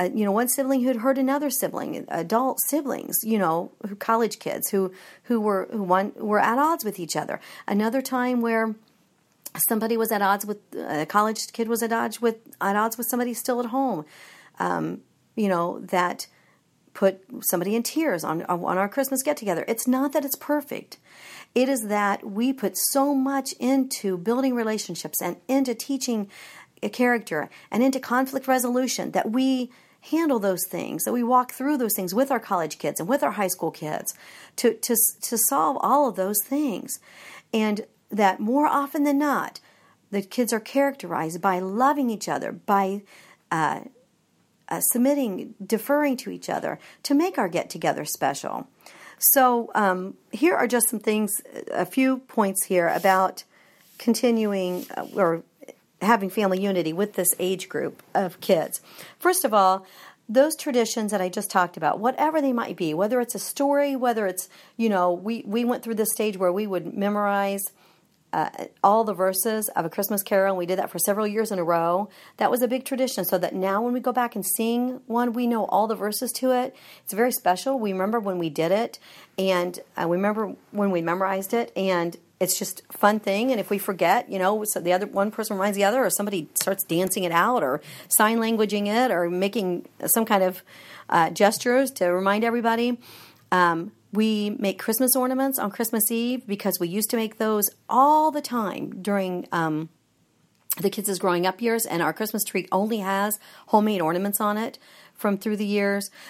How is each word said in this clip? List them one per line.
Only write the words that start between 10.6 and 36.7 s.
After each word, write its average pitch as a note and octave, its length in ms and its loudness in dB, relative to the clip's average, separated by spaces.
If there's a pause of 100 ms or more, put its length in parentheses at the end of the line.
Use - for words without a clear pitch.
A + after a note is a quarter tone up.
a D3+ 300 -4
college G#3+ 460 0
kid A3+ 160 -4
was A3+ 160 -2
at A3+ 80 -2
odds A3+ 280 -2
with, A3+ 160 2 (240)
at G3 160 0
odds A3 220 0
with A#3+ 100 -6
somebody B3 240 -2
still A#3+ 280 -2
at A#3+ 60 -2
home, A3+ 380 -2 (540)
um, F3 420 -2 (360)
you G#3 120 2
know, F3 300 0
that F3+ 480 -2 (680)
put F#3+ 320 0 (200)
somebody F#3 300 -2
in A#3 80 0
tears A#3+ 400 -2
on, D#3+ 200 -2
on F3 340 -2
our F#3+ 100 2
Christmas C4 360 -2
get-together. G#3 440 -2
It's A3+ 220 -4
not C4 240 2
that C#4+ 140 0
it's C#4 100 -6
perfect. - 640 -6 (560)
It B3 120 4
is A3 200 0
that G3+ 360 0
we A3+ 300 -2
put A3 240 -4
so C#4 380 2
much C4+ 440 0
into B3+ 600 0
building B3 360 0
relationships G#3+ 680 -4
and F3 140 -4 (120)
into C4 260 2
teaching A#3 540 -4 (540)
a G#3+ 80 -2
character A#3 580 0 (220)
and G#3+ 120 2
into C4+ 160 4
conflict C4 480 -2
resolution B3+ 640 0
that F#3+ 180 0
we B3+ 400 0 (320)
handle D4+ 360 2
those F#3+ 300 0
things, - 360 -6
that G#3+ 100 0
we B3 80 0
walk B3 300 2
through C#4+ 260 0
those A3+ 180 0
things F#3 180 -4
with C4+ 160 2
our B3 100 2
college E3+ 360 -2
kids D3 240 -4
and E3 80 -4
with C#4 140 0
our A3 100 2
high G3 160 -2
school E3 220 -4
kids - 420 -8 (440)
to, A#3 180 2
to, - 200 -2 (280)
to - 160 -4 (100)
solve D4+ 320 2
all C4+ 300 4
of F3 60 -6
those G3 280 -2
things. C#4 540 -4 (560)